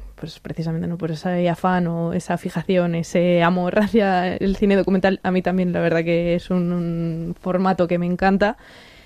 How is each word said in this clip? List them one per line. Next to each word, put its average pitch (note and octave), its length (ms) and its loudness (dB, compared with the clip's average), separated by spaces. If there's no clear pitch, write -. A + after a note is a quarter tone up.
pues - 260 -14
precisamente, E3 460 -6
¿no? E3+ 100 -6
por E3 140 -6
ese F3 360 -2
afán F3+ 400 0
o E3+ 240 -2
esa F3+ 260 -4
fijación, F3 580 -2
ese F3 480 2
amor F3+ 360 2
<laughs> G#3 40 4
hacia F#3+ 520 2
el G3 220 -2
cine G3+ 180 4
documental, F#3+ 480 2
a F#3 80 0
mí F#3 100 0
también F3+ 300 0
la E3+ 80 0
verdad E3+ 240 2
que E3+ 320 0
es - 140 -4
un, F3+ 240 0
un E3+ 680 -4
formato F#3 480 0
que F3 100 0
me F3 80 -2
encanta, F#3+ 520 2